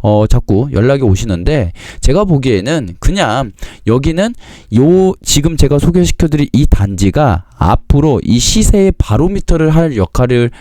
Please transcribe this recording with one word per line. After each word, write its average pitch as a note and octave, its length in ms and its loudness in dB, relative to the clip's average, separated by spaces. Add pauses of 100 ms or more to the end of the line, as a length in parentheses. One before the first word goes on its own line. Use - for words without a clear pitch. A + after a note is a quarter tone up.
어, G#2 240 2
자꾸 A#2+ 460 0
연락이 C3 300 0
오시는데 G2+ 720 -2 (300)
제가 F#3 220 2
보기에는 B2+ 760 -2
그냥 C3 520 -2 (340)
여기는 D#3+ 480 0 (420)
요 F3+ 460 2
지금 D#3+ 340 -2
제가 C#3+ 220 2
소개시켜드릴 E3 760 0
이 B2+ 160 2
단지가 G2 760 0 (100)
앞으로 C#3 680 0
이 A#2 160 0
시세의 G3 600 2
바로미터를 D#3+ 720 0
할 D#3+ 260 0
역할을, A#2+ 540 0 (100)